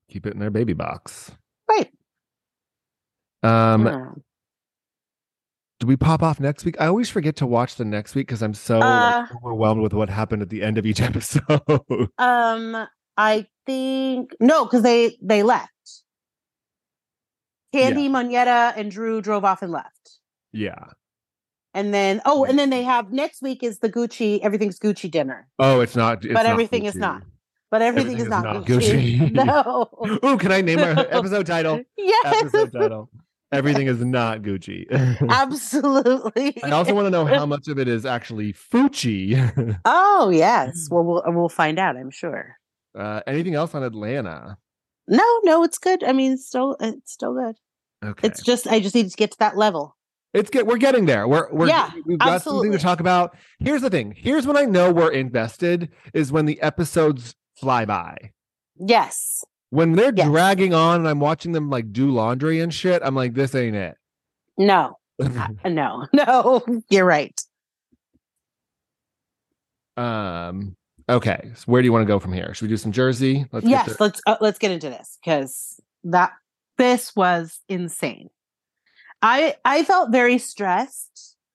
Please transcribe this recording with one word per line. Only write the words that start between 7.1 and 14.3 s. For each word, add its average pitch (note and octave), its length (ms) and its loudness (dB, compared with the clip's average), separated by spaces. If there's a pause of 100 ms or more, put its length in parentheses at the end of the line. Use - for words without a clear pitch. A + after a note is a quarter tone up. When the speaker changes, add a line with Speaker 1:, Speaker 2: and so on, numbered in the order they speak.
Speaker 1:
to C#3+ 100 -2
watch A#2+ 300 0
the A#2+ 80 -6
next G#2 300 -6
week C#3 140 -2
'cause A2+ 140 -6
I'm G#2+ 120 -4
so, A2+ 260 0
like, A#3+ 500 2
Speaker 2:
Uh, - 60 -16
Speaker 1:
overwhelmed A2 440 0
with G#2+ 140 -2
what G#2 160 -2
happened G#2+ 320 -4
at F2+ 60 -10
the G#2+ 140 -8
end G#2+ 160 -2
of G2+ 80 -4
each G#2+ 140 0
<laughs> A#2+ 180 -2
episode. - 880 -2 (100)
Speaker 2:
Um, A3+ 680 -2 (300)
I G#3+ 300 2 (200)
think, C4 720 -4